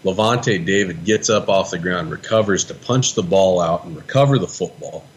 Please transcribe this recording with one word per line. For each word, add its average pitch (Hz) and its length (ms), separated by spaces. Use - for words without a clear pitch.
Lavonte 107 640
David 90 400
gets 107 240
up 104 180
off 98 240
the 90 80
ground, 87 320
recovers 101 540
to - 80
punch - 400
the 104 100
ball 92 380
out 85 240
and 85 100
recover 139 420
the 92 100
football. - 580